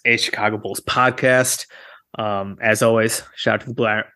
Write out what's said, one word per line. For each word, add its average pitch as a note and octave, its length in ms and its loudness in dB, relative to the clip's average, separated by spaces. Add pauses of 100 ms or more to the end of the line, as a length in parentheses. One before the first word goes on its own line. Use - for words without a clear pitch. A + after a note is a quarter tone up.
a A#2 100 4
Chicago G#2+ 400 -2
Bulls G2+ 240 -8
podcast. B2+ 840 2 (520)
Um, G2 440 -4
as G#2+ 180 2
always, A2+ 420 2 (140)
shout A2 200 0
out G#2+ 40 -2
to - 60 -16
the A#2+ 80 -10
Bla-, G#2+ 300 0 (120)